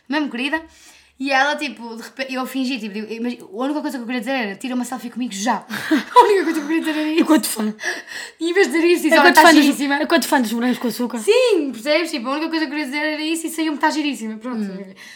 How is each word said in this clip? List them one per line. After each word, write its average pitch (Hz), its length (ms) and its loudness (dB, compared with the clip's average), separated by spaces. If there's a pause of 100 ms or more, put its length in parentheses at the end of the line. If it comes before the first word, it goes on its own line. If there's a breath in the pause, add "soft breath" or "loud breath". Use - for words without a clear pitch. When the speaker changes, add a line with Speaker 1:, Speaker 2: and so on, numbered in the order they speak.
Speaker 1:
mesmo 285 220 -2
querida. 277 320 -4 (540 soft breath)
E 269 140 -4
ela, 277 240 2
tipo, 233 400 -8
de 226 60 -12
repente, - 320 -10
eu 254 120 -2
fingi, 262 320 -2
tipo, 208 160 -8
digo, 220 300 -8
mas 240 180 -6
a - 40 -18 (180)
única 294 180 -2
coisa 277 160 -6
que 247 60 -8
eu - 20 -12
queria 254 140 -4
dizer 226 140 -6
era, 220 220 -4
"Tira 254 200 -6
uma 247 80 -2
selfie 233 280 -8
comigo 240 200 -6
já." 196 320 -4
<laughs> - 500 -4
A 480 120 8
única 392 180 4
coisa 320 160 -2
que - 0 -
eu 285 80 -6
queria 320 140 0
dizer 311 180 -4
era 311 100 -2
isso. 320 120 2
Speaker 2:
Enquanto 302 260 4
fã. 214 260 -4 (640 loud breath)
Speaker 1:
E 330 120 -4
em 349 40 0
vez 370 140 4
de 247 60 -4
dizer 320 140 2
isso, 349 160 4
diz, 302 100 0
Speaker 2:
Enquanto 311 80 8
Speaker 1:
"Olha, 359 80 8
estás 330 180 10
Speaker 2:
fã 330 80 10
dos, 302 80 10
Speaker 1:
giríssima." 285 400 2
Speaker 2:
enquanto 320 240 2
fã 285 140 4
dos 214 100 -2
morangos 240 260 0
com - 120 -4
açúcar. 233 300 -4
Speaker 1:
Sim, 392 520 2
percebes? 302 400 -2
Tipo, 254 160 -6
a 262 40 -2
única 311 180 -4
coisa 320 160 -2
que 269 80 -6
eu - 20 -6
queria 302 100 -4
dizer 294 280 -4
era 302 80 -6
isso 330 260 -4
e - 20 -10
saiu-me, 320 260 -4
"Estás 285 180 0
giríssima." 240 440 -4
Pronto. 233 260 -8
Speaker 2:
Hum. 190 300 -10 (220 loud breath)